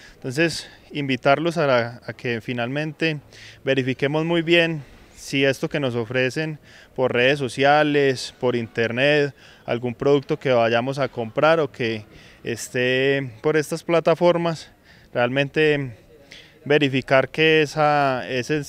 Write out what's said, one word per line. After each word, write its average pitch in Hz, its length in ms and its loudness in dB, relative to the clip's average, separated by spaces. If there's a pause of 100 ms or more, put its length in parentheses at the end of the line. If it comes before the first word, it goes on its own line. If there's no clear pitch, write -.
(160)
Entonces, 151 520 -4 (240)
invitarlos 143 680 0
a 151 100 0
la, 120 400 0
a 117 60 -10
que 117 280 -6
finalmente 147 800 -6 (440)
verifiquemos 135 600 0
muy 170 160 0
bien 165 400 0 (340)
si 139 300 -4
esto 135 240 -2
que 156 100 -6
nos 131 140 -4
ofrecen 127 640 -4 (380)
por 127 180 0
redes 127 240 4
sociales, 139 1040 2
por 123 160 0
internet, 123 800 0 (320)
algún 123 260 -4
producto 143 460 0
que 135 120 -2
vayamos 117 460 2
a 135 100 -2
comprar 143 520 0
o 147 120 -4
que 113 340 -6 (380)
esté 131 880 -2 (120)
por 151 140 0
estas 156 260 -4
plataformas, 170 880 0 (420)
realmente 139 840 0 (680)
verificar 135 640 2
que 156 320 2
esa, 143 640 0
ese, 131 420 -4